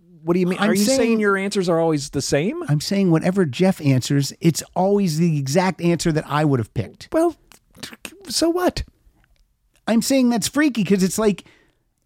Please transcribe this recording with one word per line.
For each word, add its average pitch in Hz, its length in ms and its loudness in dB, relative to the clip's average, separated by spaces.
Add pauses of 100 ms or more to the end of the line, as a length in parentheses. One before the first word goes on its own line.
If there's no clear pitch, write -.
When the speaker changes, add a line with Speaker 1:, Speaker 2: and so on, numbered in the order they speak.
(220)
Speaker 1:
what 165 120 -2
do 185 60 2
you 180 60 0
mean? - 140 -2
Speaker 2:
I'm 208 100 2
Speaker 1:
Are - 40 2
you 202 100 2
saying 262 140 2
Speaker 2:
saying 233 220 2
Speaker 1:
your 202 160 2
answers 190 320 -2
are 165 120 2
always 156 300 -2
the 143 100 -4
same? 196 480 -2
Speaker 2:
I'm 147 120 2
saying 196 300 0
whatever 180 360 2
Jeff 180 340 0
answers, 139 600 0
it's - 220 0 (120)
always 190 440 0
the 165 200 2
exact 160 420 -2
answer 170 320 0
that 151 160 -2
I 147 160 0
would 139 140 2
have 110 160 -6
picked. - 380 -8
Speaker 1:
Well, 330 240 0 (920)
so 320 220 0
what? 349 320 -2 (1040)
Speaker 2:
I'm 226 160 2
saying 262 280 2
that's 233 180 -2
freaky 269 340 0
'cause 190 220 2
it's 180 140 -2
like, 214 260 0 (600)